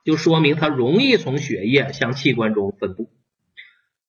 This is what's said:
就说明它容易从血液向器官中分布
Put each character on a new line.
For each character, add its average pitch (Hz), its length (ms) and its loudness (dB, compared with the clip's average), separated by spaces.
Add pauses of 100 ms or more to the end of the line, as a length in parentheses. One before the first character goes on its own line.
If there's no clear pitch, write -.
就 156 120 2
说 160 220 2
明 151 160 4
它 156 140 0
容 143 340 2
易 262 140 4
从 143 220 -4
血 101 280 -6
液 131 260 2
向 117 200 -4
器 135 200 0
官 110 220 0
中 101 240 -2
分 95 160 -6
布 - 180 -12 (960)